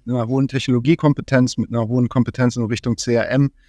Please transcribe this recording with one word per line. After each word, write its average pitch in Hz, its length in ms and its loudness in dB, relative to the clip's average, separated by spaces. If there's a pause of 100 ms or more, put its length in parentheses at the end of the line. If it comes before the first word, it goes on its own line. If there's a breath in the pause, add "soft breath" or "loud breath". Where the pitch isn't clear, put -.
einer 120 220 -2
hohen 135 220 0
Technologiekompetenz, 131 1080 0
mit - 140 -4
einer 113 180 -2
hohen 123 220 0
Kompetenz 120 480 0
in 117 80 -2
Richtung 113 320 -4
C - 160 -2
R 113 180 0
M, 135 200 2 (180 soft breath)